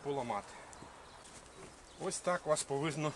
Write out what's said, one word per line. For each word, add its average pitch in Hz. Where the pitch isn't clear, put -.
поламати. 120
Ось -
так -
у 151
вас 151
повинно 147